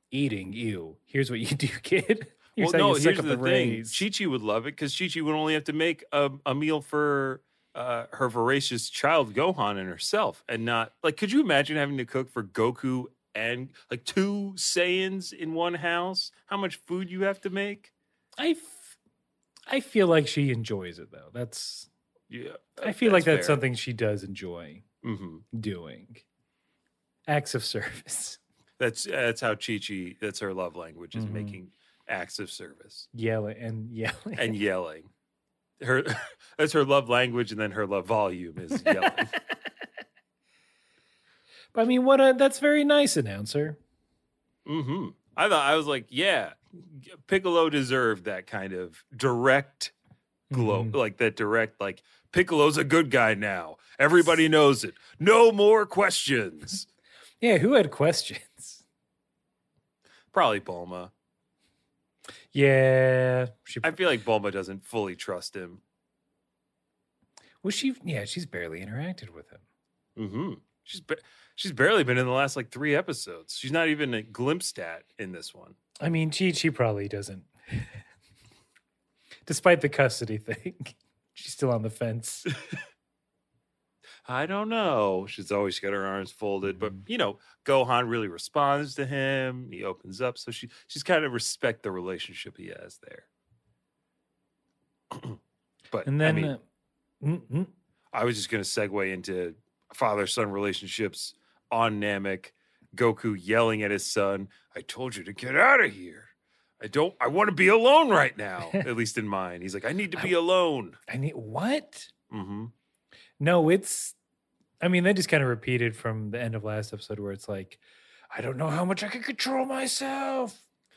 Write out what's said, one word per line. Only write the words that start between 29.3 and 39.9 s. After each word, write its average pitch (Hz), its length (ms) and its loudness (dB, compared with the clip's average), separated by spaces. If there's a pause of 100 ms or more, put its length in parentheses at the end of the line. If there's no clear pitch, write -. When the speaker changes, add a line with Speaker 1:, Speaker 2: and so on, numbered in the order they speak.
Speaker 2:
how 110 140 0
Chi-Chi, 98 680 -6
that's 104 180 -6
her 98 140 -6
love 90 240 -6
language, 85 400 -14
is 110 80 -4
Speaker 1:
Mm-hmm. 104 80 -8
Speaker 2:
making 101 380 -12 (360)
acts 90 320 -6
of 92 120 -10
service. - 600 -18
Speaker 1:
Yelling 110 440 -4
and 113 340 -10
yelling. 113 480 -8
Speaker 2:
And 113 160 -2
yelling. 92 540 -4 (720)
Her, 131 220 0 (280)
<laughs> - 260 -16
that's 151 160 2
her 147 120 4
love 139 240 4
language, 120 420 0
and 107 80 -8
then 104 120 -2
her 101 160 -2
love 95 180 -2
volume 90 540 -2
is 92 240 -6
Speaker 1:
<laughs> - 20 -20
Speaker 2:
yelling. 311 420 2 (2500)